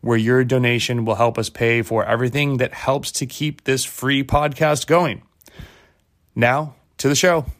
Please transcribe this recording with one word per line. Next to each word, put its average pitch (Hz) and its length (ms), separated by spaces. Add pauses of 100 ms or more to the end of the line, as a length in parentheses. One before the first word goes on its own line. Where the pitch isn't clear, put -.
where 117 160
your 123 260
donation 120 600
will 113 80
help 113 240
us 110 140
pay 117 320
for 110 200
everything 127 540
that 120 160
helps - 380
to - 160
keep - 380
this 135 200
free 139 380
podcast 151 640
going. 156 340 (1120)
Now, 131 400 (240)
to - 100
the 143 60
show. 165 320 (140)